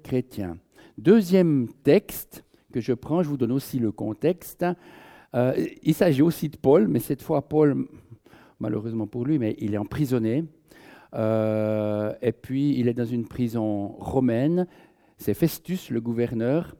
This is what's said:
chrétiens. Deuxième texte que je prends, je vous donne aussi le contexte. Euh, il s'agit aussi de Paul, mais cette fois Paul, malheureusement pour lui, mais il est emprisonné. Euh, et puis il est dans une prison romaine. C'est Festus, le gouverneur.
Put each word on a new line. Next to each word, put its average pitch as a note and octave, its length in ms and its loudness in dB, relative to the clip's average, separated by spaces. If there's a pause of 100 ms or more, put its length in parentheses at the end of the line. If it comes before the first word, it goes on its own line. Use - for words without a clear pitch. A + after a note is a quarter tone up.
chrétiens. G2+ 560 -6 (400)
Deuxième E3+ 720 4 (160)
texte - 600 0 (260)
que A#2+ 120 -4
je B2 100 -2
prends, D3+ 300 -2
je D3 80 -4
vous C#3+ 80 -6
donne A#2+ 140 0
aussi C3+ 260 -4
le A2 140 0
contexte. D3+ 720 -4 (680)
Euh, B2 200 2 (280)
il - 120 2
s'agit D3 260 4
aussi D#3+ 300 2
de - 80 -16
Paul, E3+ 280 6
mais C#3 140 0
cette C#3 220 -6
fois D3 260 -2
Paul, D3 400 2 (720)
malheureusement A2 460 -4
pour A#2+ 180 -6
lui, D3+ 140 0
mais A2 200 0
il G2+ 140 -4
est G#2 60 0
emprisonné. B2 640 0 (720)
Euh, G#2+ 1040 0
et A2+ 120 0
puis C3+ 460 -2
il A#2+ 100 2
est A#2 60 0
dans A#2+ 120 -2
une A#2 200 -4
prison A2 640 -2
romaine. B2+ 800 0 (500)
C'est - 160 -4
Festus, E3+ 560 -4
le A#2 140 -4
gouverneur. A#2+ 760 -2